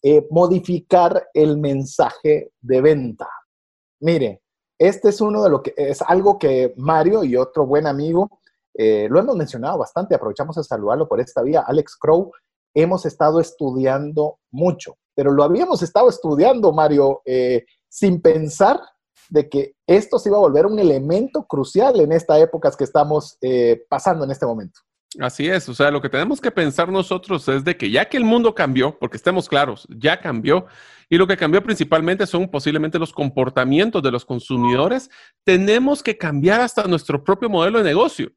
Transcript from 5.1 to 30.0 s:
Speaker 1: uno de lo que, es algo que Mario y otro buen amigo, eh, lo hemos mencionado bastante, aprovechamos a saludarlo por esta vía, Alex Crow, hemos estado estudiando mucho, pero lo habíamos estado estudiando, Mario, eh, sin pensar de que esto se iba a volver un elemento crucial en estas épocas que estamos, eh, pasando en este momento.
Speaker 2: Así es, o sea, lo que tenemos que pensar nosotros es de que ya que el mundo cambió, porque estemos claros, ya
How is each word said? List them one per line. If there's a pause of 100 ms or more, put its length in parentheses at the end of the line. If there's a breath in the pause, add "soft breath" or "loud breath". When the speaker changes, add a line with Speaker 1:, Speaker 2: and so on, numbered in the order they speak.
Speaker 1:
uno
de
lo
que,
es
algo
que
Mario
y
otro
buen
amigo, (340)
eh,
lo
hemos
mencionado
bastante,
aprovechamos
a
saludarlo
por
esta
vía,
Alex
Crow, (440 soft breath)
hemos
estado
estudiando (120)
mucho, (160)
pero
lo
habíamos
estado
estudiando,
Mario,
eh, (240)
sin
pensar (520)
de
que (140)
esto
se
iba
a
volver
un
elemento
crucial
en
estas
épocas
que
estamos,
eh,
pasando
en
este
momento. (400)
Speaker 2:
Así
es,
o
sea,
lo
que
tenemos
que
pensar
nosotros
es
de
que
ya
que
el
mundo
cambió,
porque
estemos
claros,
ya